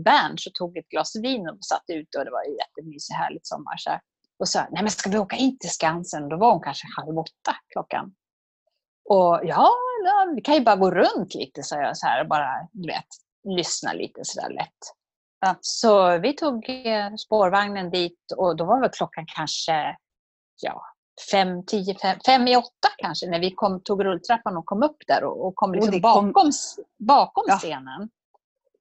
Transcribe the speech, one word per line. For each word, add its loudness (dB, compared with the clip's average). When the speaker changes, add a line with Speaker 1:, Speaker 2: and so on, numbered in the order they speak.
Speaker 1:
Berns 2
och -12
tog -8
ett -12
glas -4
vin -4
och -12
satt -6
ute -8
och -4
det -12
var -6
en -8
jättemysig, -10
härligt -8
sommar, -12
så -8
här. -6
Och -4
så -2
här, -2
"Nej, -6
men 0
ska -6
vi 2
åka -2
in 0
till -10
Skansen?" -2
Då -6
var 6
hon 0
kanske -10
halv -8
åtta -6
klockan. -8
Och, 6
"Ja, 6
ja, 2
vi -6
kan 2
ju 6
bara 4
gå 4
runt 2
lite", -10
sa -8
jag -2
så -4
här, 2
och -6
bara, -2
du -10
vet, -8
lyssna -4
lite -10
så -10
där -8
lätt. -10
Speaker 2:
Ja. 0
Speaker 1:
Så 4
vi 0
tog, -4
eh, -4
spårvagnen 0
dit -2
och 2
då -2
var 4
väl 2
klockan -6
kanske, -2
ja, -8
fem, 0
tio, -2
fem, -2
fem 6
i 6
åtta 2
kanske, -6
när 0
vi 0
kom, -2
tog 0
rulltrappan -2
och -8
kom -2
upp 0
där 2
och, -4
och -6
kom 0
Speaker 2:
Och -2
Speaker 1:
liksom 2
Speaker 2:
det 0
kom 6
Speaker 1:
bakom 6
s-, -4
bakom 4
Speaker 2:
Ja. 4
Speaker 1:
scenen. -8